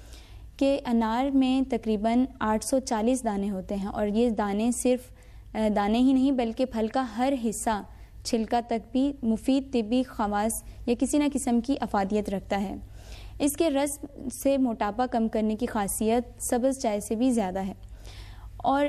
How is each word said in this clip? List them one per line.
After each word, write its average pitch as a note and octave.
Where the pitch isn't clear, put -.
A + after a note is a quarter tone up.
کہ C#4
انار A#3
میں C4
تقریباً A3+
آٹھ G#3+
سو C4+
چالیس B3
دانے G3+
ہوتے F#3
ہیں، G3
اور G#3+
یہ A3+
دانے G#3
صرف، B3
اے، G#3+
دانے G#3
ہی C4
نہیں C4+
بلکہ A#3+
پھل A3+
کا C4
ہر C4+
حصہ، G3+
چھلکا A3+
تک A3+
بھی C#4
مفید C4
طبی A#3
خواص G#3+
یا A#3+
کسی C#4
نہ D4
قسم A#3+
کی C4+
افادیت G3+
رکھتا G3
ہے۔ G3+
اس C#4+
کے E4
رس C#4+
سے C#4
موٹاپا A3+
کم A3+
کرنے G#3+
کی A#3+
خاصیت A3
سبز C4
چائے G#3
سے A3+
بھی B3
زیادہ F#3+
ہے، F#3+
اور C#4+